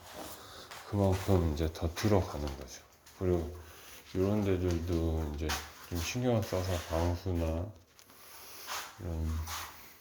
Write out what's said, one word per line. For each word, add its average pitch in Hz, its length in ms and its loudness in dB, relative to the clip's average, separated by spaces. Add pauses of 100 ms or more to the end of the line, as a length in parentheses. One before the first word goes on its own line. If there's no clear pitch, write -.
(880)
그만큼 92 640 6
이제 80 180 0
더 - 220 -2
들어가는 92 540 2
거죠. 69 360 -10 (360)
그리고 87 360 2 (600)
이런 101 280 2
데들도 85 920 2
이제 78 140 -2 (420)
좀 87 80 -2
신경을 117 440 2
써서 92 300 0 (160)
방수나 85 760 2 (1300)
이런 82 260 -2 (760)